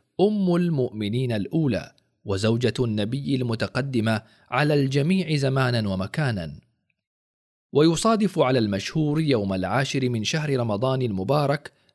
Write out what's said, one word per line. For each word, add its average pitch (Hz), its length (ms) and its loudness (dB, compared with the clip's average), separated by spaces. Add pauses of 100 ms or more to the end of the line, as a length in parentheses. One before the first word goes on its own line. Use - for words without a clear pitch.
(200)
أم 196 340 2
المؤمنين 127 760 0
الأولى، 110 600 -2 (320)
وزوجة 110 560 0
النبي 123 540 -2
المتقدمة 117 880 -2 (280)
على 147 240 2
الجميع 147 640 0
زماناً 131 520 0
ومكاناً. 92 720 -4 (1120)
ويصادف 170 680 2
على 131 200 4
المشهور 147 600 0
يوم 113 320 2
العاشر 123 560 -2
من 113 160 -2
شهر 151 320 -2
رمضان 123 460 0
المبارك 135 680 -2 (220)